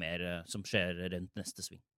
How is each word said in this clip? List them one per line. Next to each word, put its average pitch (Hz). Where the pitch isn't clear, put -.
mer, 87
eh, 87
som -
skjer 90
rundt 90
neste -
sving. -